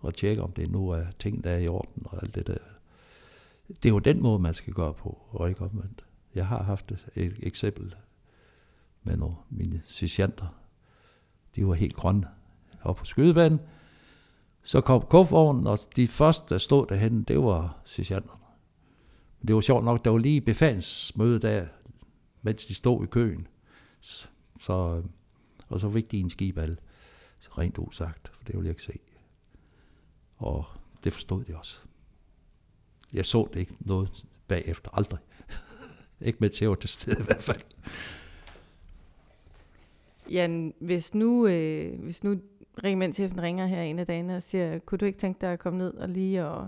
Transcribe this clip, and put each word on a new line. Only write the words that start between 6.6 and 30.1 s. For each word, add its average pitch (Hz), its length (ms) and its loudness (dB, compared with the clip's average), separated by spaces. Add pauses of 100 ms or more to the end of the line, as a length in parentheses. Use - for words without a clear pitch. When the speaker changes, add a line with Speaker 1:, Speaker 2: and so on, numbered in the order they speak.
Speaker 1:
haft 95 300 -4
et, - 220 -12
et 92 280 -4
eksempel 95 520 -6 (1080)
med - 140 -2
nogle, 80 200 -2 (140)
mine 85 360 -4
sergeanter. - 600 -2 (1080)
De 101 120 2
var 90 60 4
helt 82 220 0
grønne 92 320 2 (540)
oppe - 180 -2
på - 40 -8
skydebanen. 160 560 6 (1040)
Så - 180 4
kom 127 220 6
kufvognen, 160 640 6
og 107 120 2 (180)
de 123 120 4
første, - 460 4
der 90 40 2
stod 139 280 4
derhenne, 107 380 2
det - 180 2
var 87 420 0
sergeanterne. - 560 -6 (1000)
Men - 60 -6
det 110 80 4
var 110 60 6
sjovt 117 240 4
nok, 117 200 2
der 117 60 4
var 110 80 6
lige 143 220 4
befalingsmøde 117 1000 2
der, 107 280 0 (760)
mens 107 240 -4
de - 80 -8
stod 123 300 2
i - 20 -6
køen. 104 400 0 (540)
S-, - 300 -20 (300)
så, 85 420 -2 (680)
og - 120 -4
så 104 100 -2
fik 113 200 -2
de 104 100 -2
en 90 100 -2
skibal, 82 480 -4 (600)
så - 200 -20
rent - 200 -2
ud - 140 -10
sagt, - 360 -10
for - 160 -20
det 92 100 -10
ville 87 120 -4
jeg 85 60 -4
ikke - 100 -10
se. - 160 -12 (1400)